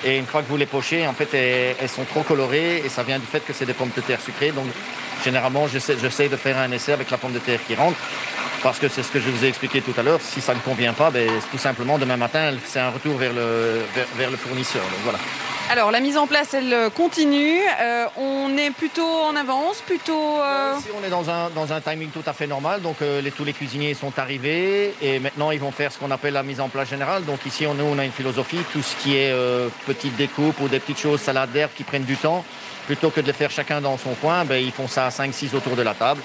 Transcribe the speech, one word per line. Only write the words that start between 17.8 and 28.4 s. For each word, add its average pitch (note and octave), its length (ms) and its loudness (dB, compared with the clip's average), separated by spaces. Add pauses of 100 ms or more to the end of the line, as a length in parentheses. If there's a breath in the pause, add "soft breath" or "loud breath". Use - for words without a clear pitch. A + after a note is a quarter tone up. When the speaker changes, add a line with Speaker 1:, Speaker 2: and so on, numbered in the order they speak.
Speaker 2:
on C4+ 400 0
est C#4+ 140 2
plutôt D#4+ 340 -2
en D#4+ 300 2
avance, C#4+ 500 0
plutôt, D#4 540 0
euh C#4 340 2
Speaker 1:
Euh, C#4+ 60 -2
ici, G#3+ 80 -8 (120)
on G3 60 -4
est F#3+ 60 -2
dans F3 180 0
un, E3+ 220 0
dans D#3 220 -2
un D#3 80 -2
timing D#3 280 -4
tout D#3 160 -10
à D3 80 -2
fait D3 140 -4
normal. D3+ 340 -2
Donc, D#3+ 200 -4
euh, C#3+ 200 0
les, C#3 100 -4
tous D#3 120 -6
les C#3+ 100 -2
cuisiniers C#3+ 400 -4
sont C#3 240 -6
arrivés E3 840 0
et C3+ 180 2
maintenant, D3 320 0
ils D3 80 -2
vont C#3 120 -4
faire C#3+ 200 -2
ce - 80 -14
qu'on C#3 120 -4
appelle C#3+ 220 -2
la C#3 100 0
mise C3+ 160 -6
en C3+ 100 -2
place C3+ 200 -4
générale. C#3+ 360 -2
Donc, C#3 200 -4
ici, D3+ 220 -2
on, D3 80 0
nous, C#3+ 100 0
on C#3+ 140 2
a C#3 60 0
une B2+ 60 -4
philosophie. C3 500 -2 (120)